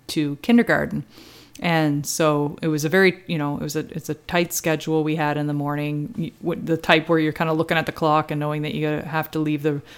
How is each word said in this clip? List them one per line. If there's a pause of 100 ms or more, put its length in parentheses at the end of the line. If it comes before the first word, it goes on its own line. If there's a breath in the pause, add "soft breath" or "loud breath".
to
kindergarten. (540 loud breath)
And
so
it
was
a
very,
you
know,
it
was
a,
it's
a
tight
schedule
we
had
in
the
morning,
y-, (120)
w-,
the
type
where
you're
kinda
looking
at
the
clock
and
knowing
that
you
have
to
leave
the (160 loud breath)